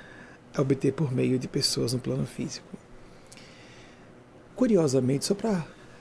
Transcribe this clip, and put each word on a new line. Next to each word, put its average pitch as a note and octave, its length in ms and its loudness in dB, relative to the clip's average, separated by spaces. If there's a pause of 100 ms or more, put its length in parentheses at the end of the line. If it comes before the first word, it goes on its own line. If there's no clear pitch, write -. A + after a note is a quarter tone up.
(640)
obter C3+ 300 2
por C3+ 200 -2
meio B2+ 260 2
de C3 100 -6
pessoas C3 440 0
no B2+ 60 0
plano C3 280 -2
físico. - 400 -8 (1900)
Curiosamente, C#3 680 4
só G3 100 2
pra G3 320 -2 (340)